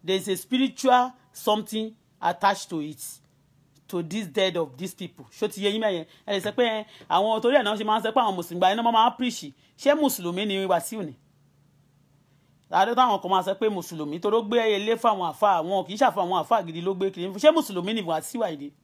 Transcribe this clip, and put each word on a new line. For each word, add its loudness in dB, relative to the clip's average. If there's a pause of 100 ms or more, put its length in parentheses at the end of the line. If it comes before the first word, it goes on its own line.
There -2
is -4
a -2
spiritual 2 (220)
something -2 (300)
attached 0
to -6
it, -10 (840)
to -4
this -6
death 0
of -4
these -10
people. -14
Ṣó -4
ti -10
yé 2
yín -2
mẹ́yẹn? -2 (200)
Ẹ -4
lè -2
sọ -6
pé, 2
ẹ, -4 (240)
àwọn, 2
torí 4
ẹ̀ 2
náà 0
ṣe -6
máa 2
ń -4
sọ -2
pé 4
àwọn 0
Mùsùlùmí, -6
ìgbà 6
yẹn 0
náà 2
máa 6
ń -16
preach. -4 (360)
Ṣé 2
Mùsùlùmí 0
ni -2
Wàsíù 0
ni? -10 (1600)
Àdó 2
táwọn 4
kan -4
máa 4
sọ -2
pé 0
Mùsùlùmí, -6
tó 0
ló 2
gbé 0
ilé 0
fáwọn 0
àfáà, 2
wọn -2
kì -12
í -12
ṣàfà 2
àwọn 0
àfáà 2
gidi -10
ló -2
gbé -2
kiri. -8
Ṣé 6
Mùsùlùmí -2
ni -4
Wàsíù -4
Àyìndé? -8 (140)